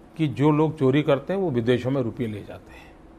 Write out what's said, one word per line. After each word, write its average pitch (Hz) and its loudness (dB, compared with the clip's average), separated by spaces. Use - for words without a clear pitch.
कि 160 0
जो 131 2
लोग 151 2
चोरी 135 4
करते 139 0
हैं 196 -2
वो 180 -2
विदेशों 123 0
में 139 -2
रुपये 117 -6
ले 101 -10
जाते - -18
हैं। - -20